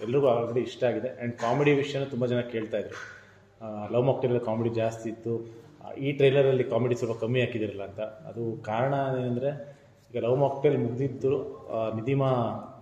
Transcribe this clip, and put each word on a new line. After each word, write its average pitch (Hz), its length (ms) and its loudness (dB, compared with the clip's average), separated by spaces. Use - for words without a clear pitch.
ಎಲ್ರಿಗೂ 135 240 4
already 117 340 2
ಇಷ್ಟ - 240 -2
ಆಗಿದೆ. 120 400 -2
And 120 80 -2
ಕಾಮಿಡಿ 139 400 4
ವಿಷಯನೂ 139 320 0
ತುಂಬ 123 220 -2
ಜನ 120 140 0
ಕೇಳ್ತಾಯಿದ್ರು. 110 540 -4
ಆ, 107 240 -8
ಲವ್ 120 160 4
ಮಾಕ್ಟೇಲಲ್ಲಿ 123 400 2
ಕಾಮಿಡಿ 117 300 0
ಜಾಸ್ತಿ 113 340 -2
ಇತ್ತು, 113 440 -6
ಆ, 101 80 -14
ಈ 139 200 -2
ಟ್ರೈಲರಲ್ಲಿ 135 520 6
ಕಾಮಿಡಿ 120 300 2
ಸ್ವಲ್ಪ 113 260 -2
ಕಮ್ಮಿ 120 200 0
ಹಾಕಿದಿರಲ್ಲ 104 440 -2
ಅಂತ. 95 160 -10
ಅದು 110 600 -8
ಕಾರಣ 123 320 0
ಏನಂದರೆ 123 580 -4
ಈಗ 113 100 0
ಲವ್ 127 140 4
ಮಾಕ್ಟೇಲ್ 139 400 2
ಮುಗ್ದಿದ್ದು, 131 920 -2
ಆ, 110 260 -2
ನಿಧಿಮಾ, 131 360 2